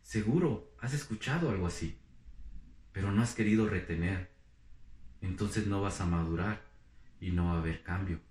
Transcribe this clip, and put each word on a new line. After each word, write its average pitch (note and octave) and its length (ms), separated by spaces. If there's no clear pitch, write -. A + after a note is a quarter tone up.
Seguro A#2 760
has C3+ 140
escuchado C#3+ 560
algo F#2 180
así, D#2+ 320
pero G2+ 200
no G#2 100
has A#2+ 120
querido G#2+ 360
retener. F2 600
Entonces G2+ 460
no G2 140
vas G2 200
a F#2+ 40
madurar E2+ 600
y F#2 120
no F2 140
va E2+ 80
a E2+ 60
haber D#2+ 240
cambio. F2+ 360